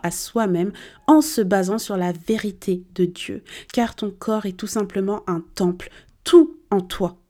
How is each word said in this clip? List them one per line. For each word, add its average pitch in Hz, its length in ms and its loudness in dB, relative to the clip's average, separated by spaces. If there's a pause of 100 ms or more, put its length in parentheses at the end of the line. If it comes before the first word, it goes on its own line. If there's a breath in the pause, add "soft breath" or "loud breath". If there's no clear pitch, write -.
à 175 80 -2
soi-même 190 600 -2 (340 loud breath)
en 302 160 8
se 269 200 0
basant 190 360 2
sur 208 180 -6
la 180 160 0
vérité 190 720 -4 (120)
de 180 100 2
Dieu. - 380 -8 (280 loud breath)
Car 233 240 -2
ton 208 140 -6
corps 214 380 -4
est 185 100 -8
tout 208 100 -8
simplement 202 600 -4
un 170 160 -4 (100)
temple. 180 380 -2 (320 soft breath)
Tout - 340 6 (140)
en 196 100 2
toi 180 360 -6 (120)